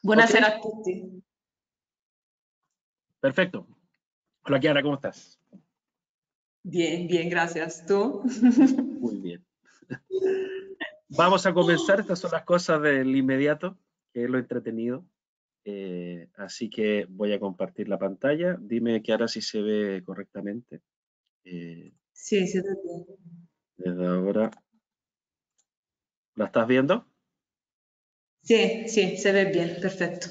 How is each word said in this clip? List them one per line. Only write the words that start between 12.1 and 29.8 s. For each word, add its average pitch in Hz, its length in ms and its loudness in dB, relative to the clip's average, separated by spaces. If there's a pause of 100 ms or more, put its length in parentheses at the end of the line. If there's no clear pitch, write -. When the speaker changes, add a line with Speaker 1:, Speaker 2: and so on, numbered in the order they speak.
Speaker 2:
son 180 140 -6
las 160 140 -4
cosas 175 360 2
del 135 340 2
inmediato, 143 600 0 (340)
que 120 120 -4
es 123 60 -2
lo 131 100 2
entretenido. 120 680 -6 (600)
Eh, 90 720 -10
así 101 300 -10
que 104 400 -2
voy 101 240 -4
a 101 80 -2
compartir 98 500 -6
la 95 100 -4
pantalla. 151 600 -2
Dime, 113 440 -2
Chiara, 113 240 0
si 113 140 -6
se 107 200 -6
ve 104 420 -2
correctamente. 101 800 -12 (640)
Eh, 85 500 -14 (180)
Speaker 1:
Sí, 196 360 -2
se 185 160 -2
ve 196 100 -4 (100)
bien. - 220 -10 (720)
Speaker 2:
desde 90 320 -4
ahora. 98 420 0 (1900)
¿La 104 100 0
estás 113 200 0
viendo? 131 400 2 (1300)
Speaker 1:
Sí, - 480 2
sí, 185 260 2
se 202 160 2
ve 196 140 4
bien, 170 340 -2
perfecto. - 520 -4